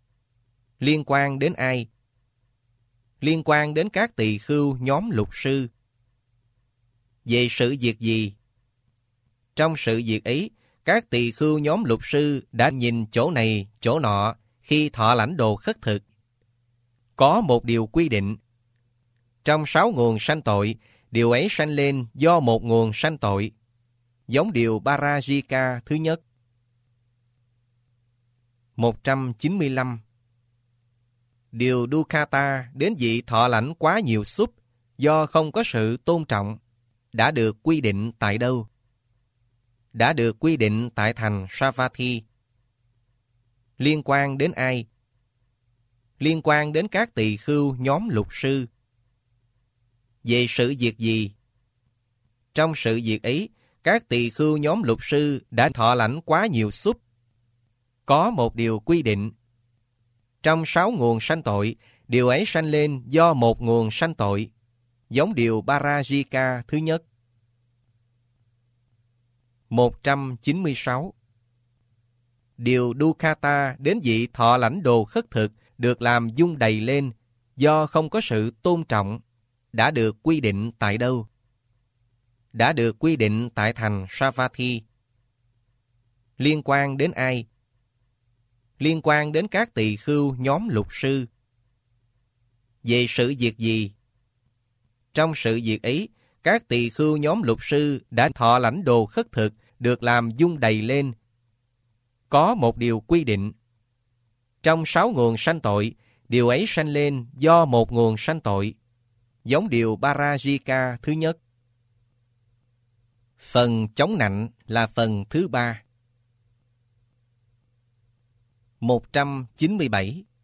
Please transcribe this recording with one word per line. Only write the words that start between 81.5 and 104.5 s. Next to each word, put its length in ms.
Đã 200
được 260
quy 160
định 400
tại 180
thành 360
Savatthi. 720
Liên 280
quan 320
đến 140
ai? 360
Liên 260
quan 280
đến 160
các 260
tỳ 220
khưu 400
nhóm 340
luật 200
sư. 360
Về 260
sự 300
việc 180
gì? 340
Trong 220
sự 280
việc 200
ấy, 260
các 240
tỳ 220
khưu 280
nhóm 260
luật 180
sư 500
đã 240
thọ 240
lãnh 240
đồ 220
khất 260
thực 220
được 240
làm 340
dung 220
đầy 220
lên. 320
Có 260
một 220
điều 220
quy 240
định. 280